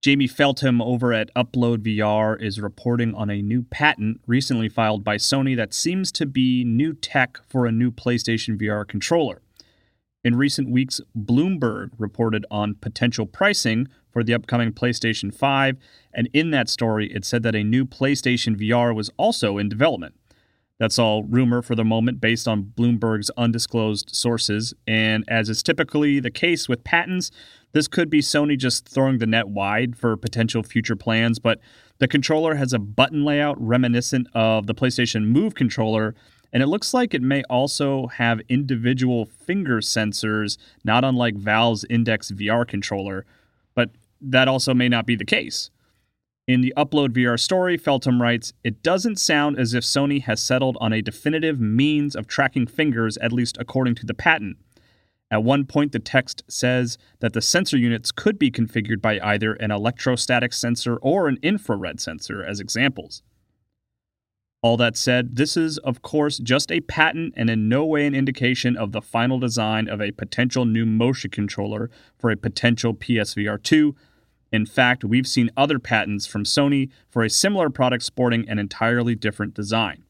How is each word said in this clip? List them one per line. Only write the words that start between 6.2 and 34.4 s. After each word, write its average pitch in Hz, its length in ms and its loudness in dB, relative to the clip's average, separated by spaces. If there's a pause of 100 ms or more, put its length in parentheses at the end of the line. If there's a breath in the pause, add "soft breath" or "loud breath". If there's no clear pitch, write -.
be 127 380 0
new 123 300 2
tech - 460 -4 (100)
for 127 160 0
a 117 60 0
new 117 200 0
PlayStation 113 680 -2
V 107 120 -2
R 104 160 -4
controller. 127 560 -2 (840 soft breath)
In 120 140 2
recent 135 320 0
weeks, 127 320 0 (160)
Bloomberg 117 800 0
reported 110 520 -2
on 104 260 -2
potential 113 500 -2
pricing 110 640 0 (200 soft breath)
for 117 140 -2
the 117 100 0
upcoming 117 380 0
PlayStation 113 600 -4
five, 135 420 0 (380 soft breath)
and 117 180 -2
in 160 200 2
that 131 180 0
story, 107 420 -2
it 98 140 -2
said 120 180 -2
that 113 120 0
a 107 80 0
new 120 200 2
PlayStation 131 720 0
V 107 160 -2
R 120 220 2
was 107 240 -6
also 143 400 0
in 104 100 0
development. 107 480 -2 (640)
That's 113 180 0
all 110 280 4
rumor 120 360 2
for 120 140 -2
the 110 100 0
moment 113 340 2
based 117 280 0
on 104 280 -2
Bloomberg's 113 600 0
undisclosed 113 800 -2
sources, 113 580 -2 (140)
and 110 400 2
as 113 200 0
is 110 140 -2
typically 147 580 0
the 123 120 -4
case 170 360 0
with 123 160 -2
patents, 180 460 0 (420 loud breath)
this 151 160 2
could 165 220 0
be 156 100 4
Sony 147 380 2
just 131 320 -2
throwing 135 300 2
the 113 80 0
net 110 200 2
wide 104 480 -2
for 113 220 0
potential 113 460 -2
future 117 320 -2
plans, 113 420 0
but 113 220 0 (400 soft breath)
the 139 80 4
controller 156 480 2
has 131 180 -2
a 120 60 0
button 131 440 0
layout 147 380 0
reminiscent 120 720 2
of 110 320 2